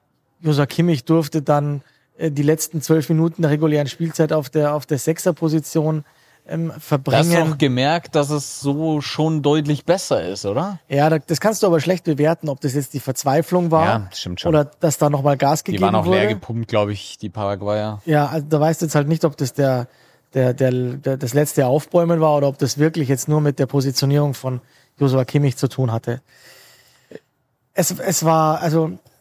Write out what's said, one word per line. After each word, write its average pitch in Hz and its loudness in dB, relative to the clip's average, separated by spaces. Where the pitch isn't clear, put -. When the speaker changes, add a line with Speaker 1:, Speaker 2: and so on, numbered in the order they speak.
Speaker 1:
Joshua 147 2
Kimmich 165 0
durfte 160 0
dann, 147 0
äh, 160 -2
die 143 -2
letzten 156 0
zwölf 160 2
Minuten 165 2
der 151 2
regulären 151 2
Spielzeit 160 -2
auf 151 -2
der, 147 0
auf 143 -4
der 147 -2
Sechserposition, 156 -2
ähm, 165 -4
Speaker 2:
Da 151 -10
hast 151 -18
Speaker 1:
verbringen. 143 2
Speaker 2:
du 160 0
auch 143 -8
gemerkt, 143 0
dass 147 2
es 147 -6
so 151 -2
schon 156 0
deutlich 147 0
besser 147 0
ist, 98 -8
oder? 165 -4
Speaker 1:
Ja, 143 2
da, 160 2
das 147 -4
kannst 214 0
du 214 4
aber 165 4
schlecht 175 -2
bewerten, 156 0
ob 139 -6
das 131 -2
jetzt 143 -4
die 135 -6
Verzweiflung 160 0
war 160 4
Speaker 2:
Ja, 107 -2
stimmt - -10
schon. - -4
Speaker 1:
oder 151 4
dass - -2
da 147 4
nochmal 143 2
Gas 147 0
Speaker 2:
Die 190 -4
Speaker 1:
gegeben - 0
Speaker 2:
waren 202 4
auch 110 2
Speaker 1:
wurde. 185 4
Speaker 2:
leer - 2
gepumpt, 110 -6
glaub 104 2
ich, - -10
die 107 -10
Paraguayer. 104 -4
Speaker 1:
Ja, 147 2
also 147 -6
da 156 2
weißt 156 2
du 170 -2
jetzt 151 -6
halt 147 2
nicht, 165 0
ob 143 -2
das 135 -4
der, 127 0
der, 127 2
der, 127 0
der, 127 -4
das 127 -6
letzte 147 2
Aufbäumen 165 2
war 156 4
oder 143 2
ob 135 -4
das 143 -2
wirklich 156 2
jetzt 135 -2
nur 151 2
mit 143 0
der 139 2
Positionierung 143 0
von 127 -6
Joshua 131 2
Kimmich 143 2
zu 135 0
tun 123 -2
hatte. 117 -4
Es, 180 0
es 240 -4
war, 160 2
also 165 -2